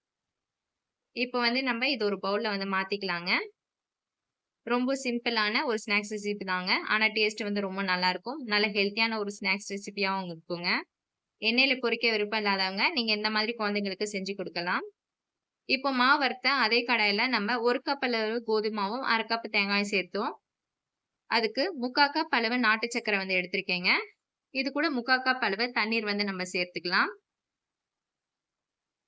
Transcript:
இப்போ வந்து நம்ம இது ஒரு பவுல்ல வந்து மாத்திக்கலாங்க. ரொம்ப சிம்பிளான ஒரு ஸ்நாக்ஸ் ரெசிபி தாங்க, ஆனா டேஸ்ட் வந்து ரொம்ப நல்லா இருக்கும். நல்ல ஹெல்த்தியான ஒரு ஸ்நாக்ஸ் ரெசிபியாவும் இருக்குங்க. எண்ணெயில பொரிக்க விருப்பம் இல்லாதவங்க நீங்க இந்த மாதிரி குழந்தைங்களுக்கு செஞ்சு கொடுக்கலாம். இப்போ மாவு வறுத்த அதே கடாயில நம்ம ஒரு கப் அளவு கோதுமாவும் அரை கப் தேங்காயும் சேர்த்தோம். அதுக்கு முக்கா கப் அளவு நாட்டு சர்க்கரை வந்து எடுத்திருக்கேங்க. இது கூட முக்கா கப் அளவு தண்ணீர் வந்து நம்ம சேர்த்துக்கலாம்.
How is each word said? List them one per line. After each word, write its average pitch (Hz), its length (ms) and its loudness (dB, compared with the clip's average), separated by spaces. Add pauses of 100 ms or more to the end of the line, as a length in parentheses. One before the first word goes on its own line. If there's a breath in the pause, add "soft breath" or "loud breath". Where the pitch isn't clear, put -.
(1160)
இப்போ 247 300 -4
வந்து 240 240 2
நம்ம 240 260 0
இது 220 140 -2
ஒரு 196 160 -2
பவுல்ல 208 280 0
வந்து 196 220 -4
மாத்திக்கலாங்க. 190 560 -2 (1400)
ரொம்ப 247 360 0
சிம்பிளான 233 640 0
ஒரு 220 160 0
ஸ்நாக்ஸ் 208 320 0
ரெசிபி 208 380 -4
தாங்க, 185 180 -2 (220)
ஆனா 214 120 4 (120)
டேஸ்ட் 214 320 0
வந்து 202 180 0
ரொம்ப 190 240 -4
நல்லா 185 240 2
இருக்கும். 262 240 -8 (140)
நல்ல 208 240 2
ஹெல்த்தியான 214 460 0
ஒரு 202 160 -4
ஸ்நாக்ஸ் 196 360 -2
ரெசிபியாவும் 190 580 -4
இருக்குங்க. 175 380 -4 (720)
எண்ணெயில 247 420 4
பொரிக்க 233 320 0
விருப்பம் 208 280 0
இல்லாதவங்க 196 420 2 (100)
நீங்க 226 240 0
இந்த 214 180 0
மாதிரி 220 240 0
குழந்தைங்களுக்கு 202 540 -2
செஞ்சு 190 260 -4
கொடுக்கலாம். 180 440 -4 (840)
இப்போ 269 220 0 (100)
மாவு 277 220 6
வறுத்த 254 420 2
அதே 226 240 4
கடாயில 220 480 2
நம்ம 220 240 0
ஒரு 240 260 2
கப் 277 220 0
அளவு 226 280 0 (140)
கோதுமாவும் 214 640 0
அரை 226 180 2
கப் 226 240 -4
தேங்காயும் 202 400 2
சேர்த்தோம். 196 400 -2 (920)
அதுக்கு 220 340 0 (160)
முக்கா 254 340 2
கப் 320 220 -2
அளவு 233 280 2
நாட்டு 220 300 4
சர்க்கரை 220 260 0
வந்து 190 180 -2
எடுத்திருக்கேங்க. 180 520 -2 (640)
இது 262 220 -2
கூட 294 200 2
முக்கா 247 200 2 (100)
கப் 254 220 2
அளவு 202 180 0 (100)
தண்ணீர் 220 340 0
வந்து 202 200 -2
நம்ம 180 240 -4
சேர்த்துக்கலாம். 185 580 0 (2000)